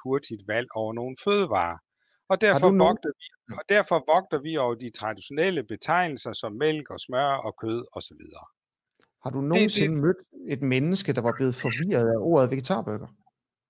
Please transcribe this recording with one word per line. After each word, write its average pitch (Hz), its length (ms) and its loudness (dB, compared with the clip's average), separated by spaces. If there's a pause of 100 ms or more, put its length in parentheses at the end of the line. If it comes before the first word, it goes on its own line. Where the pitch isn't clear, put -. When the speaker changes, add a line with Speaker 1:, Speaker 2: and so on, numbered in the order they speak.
Speaker 1:
hurtigt 131 440 -4
valg 113 260 -2
over 110 180 -4
nogle 123 320 -8
fødevarer. 101 540 0 (500)
Og 190 60 2
Speaker 2:
Har - 20 2
Speaker 1:
derfor 190 220 4 (100)
Speaker 2:
du 196 60 6
nogen 190 60 6
Speaker 1:
vogter 165 280 4 (100)
vi, - 400 -20
og 151 100 -12
derfor 185 360 2 (100)
vogter 180 280 2
vi 160 140 -4
over 123 180 0
de 117 160 -10
traditionelle 139 760 -4
betegnelser 147 680 -2
som 107 200 -8
mælk 151 380 -2
og 110 100 -10
smør 135 300 0 (160)
og 107 160 -8
kød 113 300 -4
og 87 100 -10
så - 180 -16
videre. - 260 -20 (760)
Speaker 2:
Har 131 80 -8
du 135 80 -6
Speaker 1:
Det, 135 40 -4
det 143 60 -4
Speaker 2:
nogensinde 170 520 2
mødt 175 160 2 (320)
et 139 140 -4
menneske, 143 500 0
der 120 80 0
var 117 160 0
blevet 131 180 0
forvirret 131 500 0 (100)
af - 40 0
ordet 135 320 4
vegetarburger? 123 560 -4 (640)